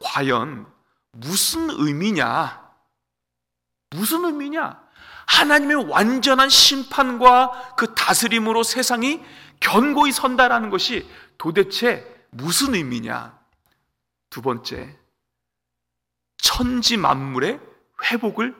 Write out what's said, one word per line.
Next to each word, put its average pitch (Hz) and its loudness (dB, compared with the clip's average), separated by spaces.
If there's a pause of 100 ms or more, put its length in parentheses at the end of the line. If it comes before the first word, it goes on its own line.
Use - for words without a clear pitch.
과연 127 -4 (460)
무슨 202 -4
의미냐? 147 -2 (1200)
무슨 226 -4
의미냐? 294 -6 (460)
하나님의 294 2
완전한 262 2
심판과 254 4
그 226 0
다스림으로 220 0
세상이 247 -2 (380)
견고히 285 4
선다라는 247 2
것이 196 -4 (300)
도대체 190 -2
무슨 175 -2
의미냐? 120 -6 (920)
두 123 -14
번째, 127 -8 (1400)
천지 247 0
만물의 139 -2 (440)
회복을 233 -4